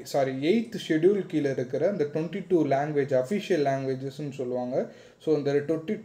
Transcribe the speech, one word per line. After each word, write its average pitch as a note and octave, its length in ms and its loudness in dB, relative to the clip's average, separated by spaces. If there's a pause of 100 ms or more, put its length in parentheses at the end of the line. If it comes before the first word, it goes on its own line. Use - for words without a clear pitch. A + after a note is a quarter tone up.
sorry, C3+ 280 0
eighth F3 600 0
schedule F3+ 340 4
கீழே C#3+ 240 0
இருக்கிற C3+ 400 0
அந்த E3+ 140 0
ட்வென்டி E3 440 -4
டூ D#3+ 180 4
language, C#3 580 2
official F3+ 420 0
லாங்குவேஜஸ்ன்னு C3+ 640 -4
சொல்லுவாங்க. B2 560 -4 (320)
So, D#3 180 2
இந்த C#3 160 0
ட்வென்டி, D#3 520 -2